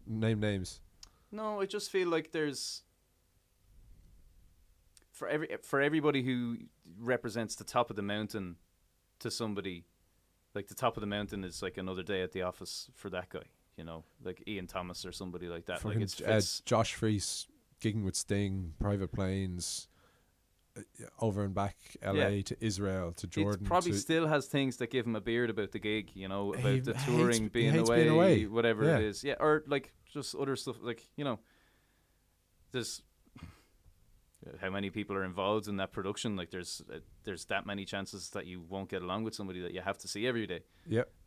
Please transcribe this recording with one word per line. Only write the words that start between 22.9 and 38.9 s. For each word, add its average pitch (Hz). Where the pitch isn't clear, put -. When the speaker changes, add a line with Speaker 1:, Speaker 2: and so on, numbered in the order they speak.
Speaker 1:
to -
Speaker 2:
It 85
Speaker 1:
Jordan 101
Speaker 2:
probably 175
Speaker 1:
to 101
Speaker 2:
still 165
has 147
things 135
that 120
give 120
him 117
a 107
beard 117
about 101
the 107
gig, 107
you 95
know, 101
about 127
Speaker 1:
He 131
Speaker 2:
the 127
Speaker 1:
hates, 135
Speaker 2:
touring 120
Speaker 1:
he 107
Speaker 2:
being 117
Speaker 1:
hates 113
Speaker 2:
away, 120
Speaker 1:
being 117
away. 165
Speaker 2:
whatever 113
Speaker 1:
Yeah. 156
Speaker 2:
it 110
is. 104
Yeah, 139
or, 156
like, 139
just -
other 135
stuff, 117
like, 117
you 147
know, 123
there's -
how 95
many 98
people 101
are 95
involved 98
in 101
that 95
production. 101
Like, 90
there's, 90
uh, 80
there's 92
that 98
many 101
chances 98
that 95
you 90
won't 92
get 95